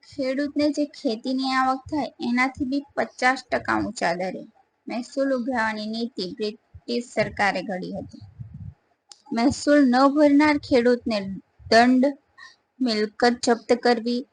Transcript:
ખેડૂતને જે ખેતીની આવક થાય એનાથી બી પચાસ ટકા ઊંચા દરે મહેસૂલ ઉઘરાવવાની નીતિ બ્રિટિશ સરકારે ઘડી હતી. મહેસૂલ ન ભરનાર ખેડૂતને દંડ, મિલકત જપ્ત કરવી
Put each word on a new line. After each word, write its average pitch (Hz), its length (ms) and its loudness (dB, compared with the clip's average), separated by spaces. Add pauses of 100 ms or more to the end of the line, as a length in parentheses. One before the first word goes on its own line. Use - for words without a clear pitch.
ખેડૂતને 285 640 -4
જે 294 220 -2
ખેતીની 262 640 -4
આવક 262 300 0
થાય 294 380 -6
એનાથી 254 460 -2
બી 277 240 -4
પચાસ 254 500 -2
ટકા - 360 -4
ઊંચા - 380 -4
દરે 180 260 -8 (460)
મહેસૂલ 262 440 -4
ઉઘરાવવાની 220 560 -4
નીતિ 226 420 -6
બ્રિટિશ 233 800 -8
સરકારે 202 560 -2
ઘડી 185 320 -8
હતી. - 280 -14 (1080)
મહેસૂલ 269 500 2
ન 247 140 4 (140)
ભરનાર 294 500 4
ખેડૂતને 240 580 2 (480)
દંડ, 247 380 6 (760)
મિલકત 214 420 -2 (200)
જપ્ત 233 360 0
કરવી 240 440 0 (120)